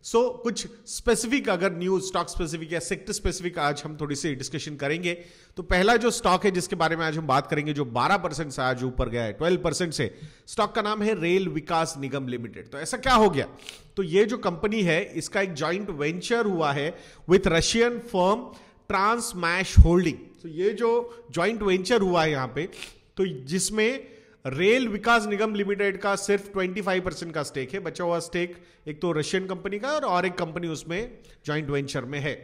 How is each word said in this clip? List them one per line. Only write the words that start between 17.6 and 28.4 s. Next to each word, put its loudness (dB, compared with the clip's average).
फर्म 2
ट्रांसमैश 2
होल्डिंग। 6
तो -16
ये -2
जो -2
जॉइंट 0
वेंचर 2
हुआ 2
है 2
यहाँ -2
पे, -4
तो 2
जिसमें -2
रेल 4
विकास 2
निगम 0
लिमिटेड 0
का 0
सिर्फ -2
ट्वेंटी -2
फ़ाइव 0
परसेंट -6
का -2
स्टेक -6
है, -4
बचा -6
हुआ 2
स्टेक -4